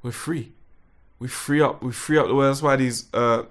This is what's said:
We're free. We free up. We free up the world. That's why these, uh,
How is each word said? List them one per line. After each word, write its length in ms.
We're 100
free. 400
We 80
free 340
up. 220
We 80
free 260
up 100
the 80
world. 160
That's 100
why 140
these, 380
uh, 380